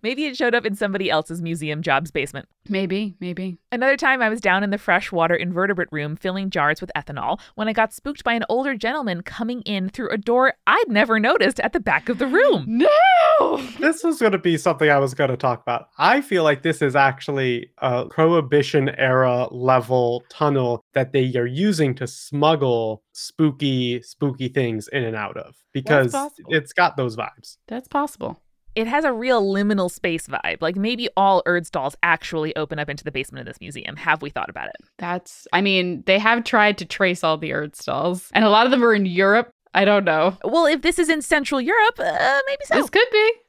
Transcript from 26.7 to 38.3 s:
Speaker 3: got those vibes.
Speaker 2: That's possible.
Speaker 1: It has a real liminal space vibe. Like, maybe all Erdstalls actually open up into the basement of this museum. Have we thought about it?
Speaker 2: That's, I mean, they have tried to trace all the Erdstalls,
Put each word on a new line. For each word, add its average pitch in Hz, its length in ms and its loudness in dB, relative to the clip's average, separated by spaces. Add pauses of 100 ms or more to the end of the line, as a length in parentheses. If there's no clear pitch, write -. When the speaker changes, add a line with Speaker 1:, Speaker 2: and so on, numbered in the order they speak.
Speaker 3:
got 175 240 0
those 120 200 -4
vibes. - 400 -12 (100)
Speaker 2:
That's 247 220 -12
possible. - 520 -6 (360)
Speaker 1:
It 226 120 -2
has 285 160 0
a 277 80 2
real 240 280 0
liminal 196 480 0
space 170 380 -6
vibe. 87 340 -6
Like, 160 140 -2
maybe 233 420 -2
all 196 300 4
Erdstalls 160 560 -2
actually 160 540 -2
open 151 240 -6
up 147 100 -8
into 143 140 -12
the 147 80 -10
basement 131 340 -10
of - 0 -
this - 140 -18
museum. 131 340 -14
Have 156 260 -2
we 143 100 -10
thought - 200 -6
about - 160 -12
it? - 80 -14 (240)
Speaker 2:
That's, 180 540 -10
I 180 80 2
mean, 180 460 0
they 190 120 4
have 226 240 2
tried 208 360 2
to 185 60 -10
trace 180 380 -2
all 160 160 0
the 156 120 -8
Erdstalls, 151 840 -6